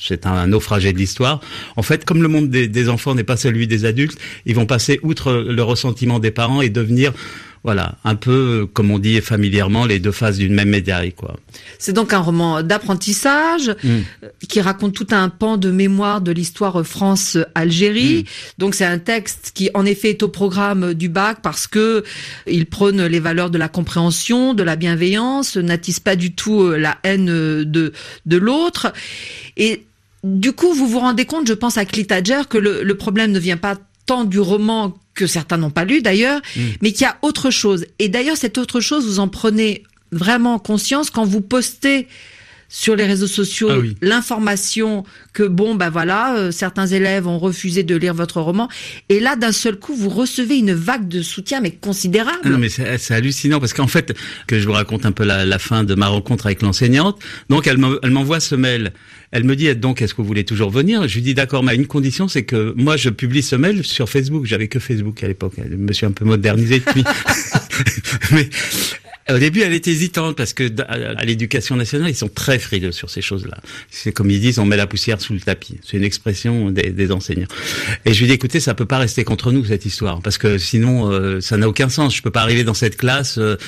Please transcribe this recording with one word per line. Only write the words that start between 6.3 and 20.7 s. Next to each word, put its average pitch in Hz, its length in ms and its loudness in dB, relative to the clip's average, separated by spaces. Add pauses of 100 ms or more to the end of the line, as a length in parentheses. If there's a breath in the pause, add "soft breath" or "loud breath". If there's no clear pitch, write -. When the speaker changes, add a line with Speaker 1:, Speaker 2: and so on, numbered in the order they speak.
Speaker 1:
parents 120 300 2
et 123 80 4
devenir, 120 440 2 (520 loud breath)
voilà, 92 400 0
un 110 100 2
peu, 123 560 2
comme 104 180 2
on 104 100 2
dit 110 200 2
familièrement, 101 680 2
les 101 140 2
deux 98 140 0
faces 107 240 0
d'une 98 160 2
même 101 160 4
médaille, 90 420 0
quoi. - 260 -12 (400 loud breath)
Speaker 2:
C'est - 140 -6
donc 208 220 0
un 196 60 4
roman 170 440 0
d'apprentissage, 220 1200 0
Speaker 1:
Mm. 135 40 0 (360 loud breath)
Speaker 2:
euh, 107 60 -18 (180)
qui 214 140 2
raconte 190 320 0
tout 196 180 -8
un 190 160 4
pan 220 300 -2
de 190 120 2
mémoire 196 520 2
de 170 100 0
l'histoire 175 560 -2
France-Algérie. 196 1400 2
Speaker 1:
Mm. - 20 -10 (340 loud breath)
Speaker 2:
Donc 196 160 0
c'est 190 100 0
un 175 120 0
texte 202 560 -6
qui, 190 200 -2
en 196 120 2
effet, 202 260 0
est 208 120 -2
au 208 60 2
programme 196 640 0